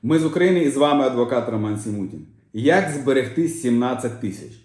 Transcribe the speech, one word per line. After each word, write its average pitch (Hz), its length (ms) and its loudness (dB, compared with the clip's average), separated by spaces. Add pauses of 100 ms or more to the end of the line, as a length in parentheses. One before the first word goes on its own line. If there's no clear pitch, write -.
Ми 151 160 2
з 160 60 2
України 180 360 2
і 143 100 4
з 135 60 -4
вами 143 280 4
адвокат 120 440 0
Роман 107 300 -2
Сімутін. 98 480 -8 (260)
Як 156 380 2
зберегти 135 580 -2
сімнадцять 123 720 -2
тисяч? - 320 -8 (120)